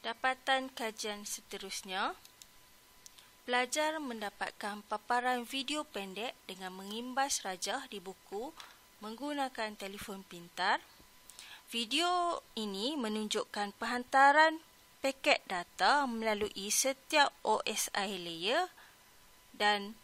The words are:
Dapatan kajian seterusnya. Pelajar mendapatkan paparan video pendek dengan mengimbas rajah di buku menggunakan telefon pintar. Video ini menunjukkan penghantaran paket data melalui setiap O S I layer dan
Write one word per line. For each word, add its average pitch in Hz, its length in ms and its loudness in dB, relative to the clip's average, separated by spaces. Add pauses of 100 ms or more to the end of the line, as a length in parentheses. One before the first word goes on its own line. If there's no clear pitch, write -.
Dapatan 262 720 0
kajian 214 480 -6
seterusnya. 196 880 -6 (1400)
Pelajar 302 560 0
mendapatkan 208 800 -8
paparan 247 640 0
video 285 400 -4
pendek 196 560 -8
dengan 185 320 -10
mengimbas 247 640 -2
rajah 196 480 -4
di 196 160 -10
buku 208 480 -8 (480)
menggunakan 226 800 -6
telefon 196 480 -10
pintar. 180 560 -2 (880)
Video 339 800 0
ini 220 480 -4
menunjukkan 214 800 -4
penghantaran 277 800 6 (400)
paket 269 480 2
data 202 560 2
melalui 214 640 -2
setiap 269 640 4 (160)
O - 160 4
S - 320 -2
I 196 240 -2
layer 185 480 0 (880)
dan 208 480 2